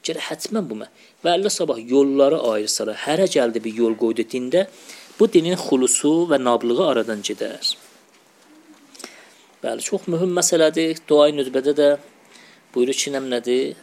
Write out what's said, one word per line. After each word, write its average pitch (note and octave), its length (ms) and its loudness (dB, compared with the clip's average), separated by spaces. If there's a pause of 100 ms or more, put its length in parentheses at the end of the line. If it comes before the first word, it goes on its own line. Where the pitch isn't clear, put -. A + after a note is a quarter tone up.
Gərək - 240 -8
hətmən G3 400 -6
bu G#2+ 120 -10
mə-, - 80 -16 (340)
və F3 140 2
Allah G3 160 -2
sabah D3+ 240 -2
yolları C#3 640 4
ayırsalar, G#2+ 640 -4
hərə E3+ 240 2
gəldi A#2+ 320 0
bir A2 200 -8
yol A2+ 160 2
qoydu A2+ 360 -2
dində, C3 320 -2 (540)
bu A3 100 6
dinin F3 280 4
xulusu D3 720 2
və C#3 120 2
nablığı A#2+ 460 0
aradan A2+ 380 -2
gedər. - 440 -6 (1900)
Bəli, A#2 180 -6
çox - 280 -6
mühüm F3+ 240 0
məsələdir. D#3+ 720 0
Duay D3 280 6
nüzbədə C3+ 440 -2
də D3 140 4 (840)
buyurur B2 240 0
ki, - 160 -4
nəm C3+ 160 -6
nədir? B2 540 -2